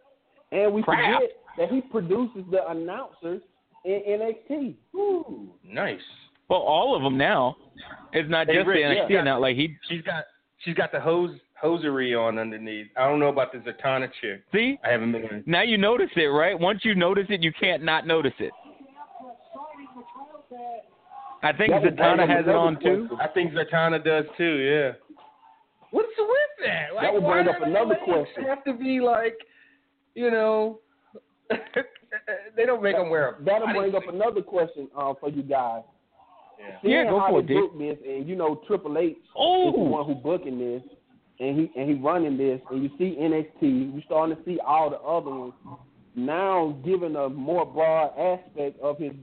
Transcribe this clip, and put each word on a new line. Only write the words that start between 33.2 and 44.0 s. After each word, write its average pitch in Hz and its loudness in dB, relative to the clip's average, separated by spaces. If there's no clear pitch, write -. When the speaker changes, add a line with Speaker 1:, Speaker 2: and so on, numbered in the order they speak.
Speaker 3:
'em. 143 -10
Speaker 1:
that'll 214 2
Speaker 3:
I 220 -2
Speaker 1:
bring 196 0
Speaker 3:
didn't 190 -2
Speaker 1:
up 180 -10
another 208 0
question, 165 -2
uh, 139 -2
for 147 -6
you 139 -4
guys. 123 -2
Speaker 3:
Yeah. - -18
Speaker 1:
seeing 220 4
Speaker 2:
Yeah, 311 4
go 202 4
Speaker 1:
how 196 4
Speaker 2:
for 160 6
it, 120 2
Speaker 1:
they 131 2
Speaker 2:
D. 151 6
Speaker 1:
book 170 0
this, 147 -6
and, 135 -8
you 185 -6
know, 156 0
Triple 156 -4
H 165 0
is - -20
the - -20
Speaker 2:
Oh. 359 4
Speaker 1:
one 151 0
who 147 -2
booking 139 -4
this, 123 -6
and 139 -2
he, 156 0
and 139 -4
he 147 2
running 151 0
this, 131 0
and 131 -4
you 143 -4
see 180 -2
N 156 0
X 156 -2
T, 160 2
you 135 0